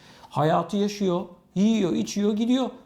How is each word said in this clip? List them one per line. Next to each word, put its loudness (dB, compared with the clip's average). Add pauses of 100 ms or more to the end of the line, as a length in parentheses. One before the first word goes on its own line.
(300)
hayatı 0
yaşıyor, -2 (300)
yiyor, 2
içiyor, -2
gidiyor. 0 (160)